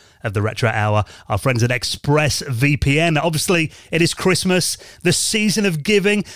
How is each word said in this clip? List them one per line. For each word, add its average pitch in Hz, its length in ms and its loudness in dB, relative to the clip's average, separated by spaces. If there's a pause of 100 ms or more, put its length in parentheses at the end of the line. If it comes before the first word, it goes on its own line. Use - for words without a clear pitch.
(220)
of 107 120 -4
the 104 80 0
Retro 110 280 -2
Hour, 107 360 0 (240)
our 107 80 0
friends 123 260 0
at 120 80 2
ExpressVPN. 143 1500 0
Obviously, 160 540 0 (180)
it 165 120 0
is 170 120 2
Christmas, 180 600 0 (260)
the 175 120 2
season 214 520 0
of 165 160 -2
giving, 208 440 2 (100)